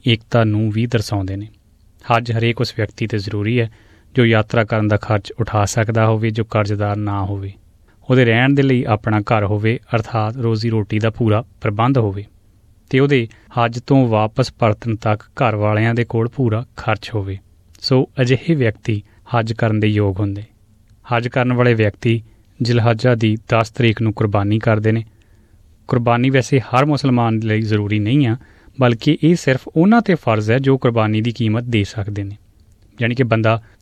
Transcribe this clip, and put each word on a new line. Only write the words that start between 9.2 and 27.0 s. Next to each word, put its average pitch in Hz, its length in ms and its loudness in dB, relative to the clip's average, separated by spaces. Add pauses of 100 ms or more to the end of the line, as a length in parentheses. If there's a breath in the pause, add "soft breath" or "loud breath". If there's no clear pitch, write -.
ਘਰ 107 240 0
ਹੋਵੇ, 107 340 -2 (160)
ਅਰਥਾਤ 110 420 -4
ਰੋਜ਼ੀ 117 340 -2
ਰੋਟੀ 110 280 -2
ਦਾ 110 120 0
ਪੂਰਾ 110 320 0 (180)
ਪ੍ਰਬੰਧ 120 380 0
ਹੋਵੇ, 104 260 -2 (640)
ਤੇ 131 100 2
ਉਹਦੇ 135 280 2 (300 soft breath)
ਹੱਜ 117 220 0
ਤੋਂ 131 280 2
ਵਾਪਸ 110 440 0
ਪਰਤਣ 113 440 -2
ਤੱਕ 110 260 -4 (160)
ਘਰ 113 180 0
ਵਾਲਿਆਂ 107 380 0
ਦੇ 117 100 -2
ਕੋਲ 113 240 -2
ਪੂਰਾ 117 360 -2 (120)
ਖਰਚ - 380 -6
ਹੋਵੇ। 98 240 -6 (420)
ਸੋ 131 240 2 (160)
ਅਜਿਹੇ 131 340 0
ਵਿਅਕਤੀ 113 480 -2 (320 soft breath)
ਹੱਜ 113 180 0
ਕਰਨ 110 280 0
ਦੇ 107 80 2
ਯੋਗ 104 320 0
ਹੁੰਦੇ। 101 220 -6 (640)
ਹੱਜ 120 220 -2
ਕਰਨ 123 240 -2
ਵਾਲੇ 123 220 2
ਵਿਅਕਤੀ 110 460 0 (400 soft breath)
ਜ਼ਿਲਹੱਜਾ 120 540 2
ਦੀ 110 220 2 (140)
ਦਸ 113 200 0
ਤਰੀਕ 117 320 0
ਨੂੰ 110 100 0
ਕੁਰਬਾਨੀ 104 460 0
ਕਰਦੇ 110 340 0
ਨੇ। 113 120 -2 (840 soft breath)
ਕੁਰਬਾਨੀ 120 420 2
ਵੈਸੇ 135 300 2
ਹਰ 127 240 0
ਮੁਸਲਮਾਨ 123 560 2